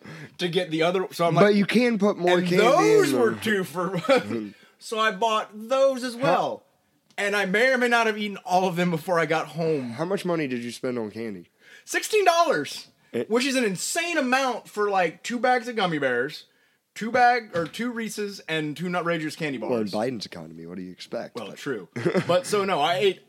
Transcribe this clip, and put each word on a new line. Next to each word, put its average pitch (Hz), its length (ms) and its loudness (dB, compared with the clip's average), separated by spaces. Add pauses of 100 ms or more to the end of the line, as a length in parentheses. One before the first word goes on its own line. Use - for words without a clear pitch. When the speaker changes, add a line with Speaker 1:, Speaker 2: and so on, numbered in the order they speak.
(160)
Speaker 1:
<laughs> - 220 -18
Speaker 2:
to 175 100 -2
get 175 220 -2
the 156 140 0
other. 185 280 0
So 170 140 0
I'm 165 80 2
like, 175 120 8
Speaker 1:
But 208 80 6
you 202 120 4
can 233 320 2
put 202 180 2
more 180 220 4
Speaker 2:
and 180 80 2
Speaker 1:
candy 185 180 4
in 240 60 6
Speaker 2:
those 381 420 6
were 240 180 2
Speaker 1:
them. - 100 -6
Speaker 2:
two 202 240 0
for 175 440 -4
<laughs> 107 460 0 (260)
So - 180 -8
I 220 140 2
bought 214 420 -2
those 254 480 0
as 247 140 -6
Speaker 1:
How 240 60 -10
Speaker 2:
well. 185 440 0 (500)
And 202 200 0
I 196 80 2
may 214 280 2
or 254 60 2
may 247 100 2
not 233 180 4
have 214 120 0
eaten 208 200 -4
all 185 280 2
of 170 100 -2
them 180 140 2
before 165 300 0
I 156 60 2
got 156 220 0
home. 151 440 -2
Speaker 1:
How 135 140 -4
much 190 180 -2
money 165 240 0
did 120 160 -6
you 120 80 -8
spend 123 260 -6
on 107 120 -6
candy? 101 400 -10 (340)
Speaker 2:
Sixteen 381 400 -2
dollars, 330 640 2 (240)
Speaker 1:
It 120 180 -4
Speaker 2:
which 247 140 2
is 262 120 0
an 254 80 2
insane 330 540 -2
amount 262 500 0
for, 208 220 -2
like, 180 320 0
two 240 160 -6
bags 247 300 0
of 240 80 -8
gummy 185 220 0
bears, 131 480 -2 (480)
two 220 180 -8
bag, 240 420 4
or 170 120 -2
two 240 260 -6
Reese's, 208 560 -8
and 156 280 -4
two 180 120 -6
Nut 180 160 -2
Ragers 160 320 -4
candy 143 220 -6
Speaker 1:
Well, 107 160 -4
in 110 140 0
Speaker 2:
bars. 92 40 -10
Speaker 1:
Biden's 110 340 -4
economy, 82 400 -14
what 90 120 -12
do 92 40 -8
you 90 100 -12
expect? - 440 -12
Speaker 2:
Well, 104 120 -10
Speaker 1:
But 92 100 -16
Speaker 2:
true. 107 300 -8 (180)
Speaker 1:
<laughs> 170 200 0
Speaker 2:
But 180 200 2
so, 202 180 0
no, 185 160 0
I 165 160 2
ate 185 320 2